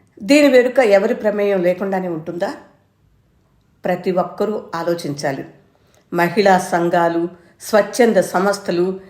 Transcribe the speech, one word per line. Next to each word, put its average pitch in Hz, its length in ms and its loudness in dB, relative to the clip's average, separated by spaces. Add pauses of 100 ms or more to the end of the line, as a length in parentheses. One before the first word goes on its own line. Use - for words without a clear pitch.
(220)
దీని 285 260 6
వెనుక 247 300 4
ఎవరి 214 360 4
ప్రమేయం 202 480 -2
లేకుండానే 185 460 -2
ఉంటుందా? 175 440 -8 (1300)
ప్రతి 175 260 -2
ఒక్కరూ 185 540 -4 (100)
ఆలోచించాలి. 156 680 -6 (680)
మహిళా 175 460 2
సంఘాలు, 170 720 0 (320)
స్వచ్ఛంద 214 560 0
సంస్థలు 190 920 -2